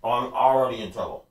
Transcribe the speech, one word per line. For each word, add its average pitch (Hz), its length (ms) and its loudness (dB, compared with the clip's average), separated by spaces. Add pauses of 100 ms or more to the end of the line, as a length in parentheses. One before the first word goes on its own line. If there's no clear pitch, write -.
Oh, 113 80 -2
I'm 127 220 -2
already 131 480 2
in 101 100 -8
trouble. 113 400 -10